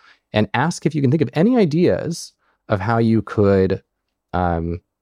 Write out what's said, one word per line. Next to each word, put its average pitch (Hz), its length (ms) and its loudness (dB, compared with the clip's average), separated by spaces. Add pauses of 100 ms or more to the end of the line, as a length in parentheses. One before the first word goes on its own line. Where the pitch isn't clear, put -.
(320)
And 107 220 0
ask 147 320 -2
if 156 100 -2
you 147 60 -2
can 127 100 2
think 156 100 0
of 131 120 -2
any 226 240 2
ideas 165 760 -2 (360)
of 104 100 0
how 113 180 -2
you 113 240 2
could, 98 600 2 (500)
um, 85 480 -4 (200)